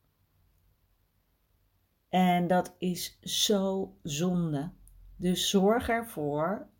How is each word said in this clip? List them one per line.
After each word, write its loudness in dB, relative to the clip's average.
En 4
dat 0
is -6
zo -2
zonde. -2
Dus -2
zorg 4
ervoor, -4